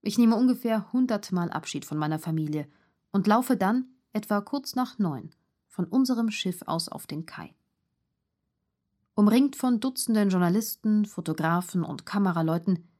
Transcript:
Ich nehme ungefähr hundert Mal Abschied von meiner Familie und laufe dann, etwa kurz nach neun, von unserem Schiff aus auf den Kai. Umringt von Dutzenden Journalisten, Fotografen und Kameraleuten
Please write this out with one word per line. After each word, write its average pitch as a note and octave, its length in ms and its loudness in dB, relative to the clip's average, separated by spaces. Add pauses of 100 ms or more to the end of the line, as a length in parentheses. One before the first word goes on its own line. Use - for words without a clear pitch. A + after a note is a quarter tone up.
Ich G#3 160 -4
nehme A#3 200 6
ungefähr A#3 560 0
hundert B3 400 0
Mal F3 180 0
Abschied - 340 -8
von D3+ 140 -6
meiner D3+ 220 0
Familie D3+ 500 -4 (400)
und G3+ 160 0
laufe A#3+ 300 4
dann, A3 300 0 (260)
etwa G#3+ 280 -2
kurz C#4 360 -8
nach B3+ 220 -4
neun, D#3+ 360 -4 (320)
von - 180 -4
unserem A#3 460 0
Schiff F#3 360 -6
aus E3 220 -4
auf - 180 -12
den E3 200 -10
Kai. - 280 -16 (1600)
Umringt A#3 420 6
von B3 240 0
Dutzenden A3 500 0
Journalisten, G#3 760 2
Fotografen E3+ 800 -2
und D3 220 -10
Kameraleuten E3+ 800 0 (120)